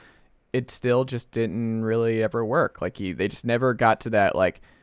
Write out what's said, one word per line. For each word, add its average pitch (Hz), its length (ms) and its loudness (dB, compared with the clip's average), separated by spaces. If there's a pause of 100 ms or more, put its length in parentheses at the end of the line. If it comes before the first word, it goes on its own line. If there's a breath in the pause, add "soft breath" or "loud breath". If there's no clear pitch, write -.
(540 loud breath)
It 123 160 -2
still 123 340 0
just 127 280 -10
didn't 113 520 -2
really 113 380 0
ever 110 220 0
work. 123 360 0
Like, 90 160 -6
he, 95 160 -4
they 90 160 -2
just - 160 -12
never 120 300 2
got 110 280 2
to 117 80 -8
that, 104 260 2
like, 90 240 0 (220 soft breath)